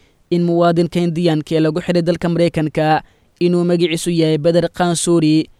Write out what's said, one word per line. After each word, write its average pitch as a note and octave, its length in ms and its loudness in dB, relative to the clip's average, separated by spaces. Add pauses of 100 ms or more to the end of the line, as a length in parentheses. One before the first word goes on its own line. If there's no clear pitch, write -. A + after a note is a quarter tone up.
(300)
in F3 140 0
muwaadinka E3+ 560 0
Hindiyaanka E3 560 -2
ee D#3 40 0
lagu D#3 200 0
xiray F3 220 -2
dalka E3+ 260 -2
Maraykanka D#3 760 0 (380)
inuu F3 240 2
magaciisu F3 460 -2
yahay D#3+ 280 0
Badar E3+ 340 0
Khan F3 240 -2
Suuri D#3 500 2 (140)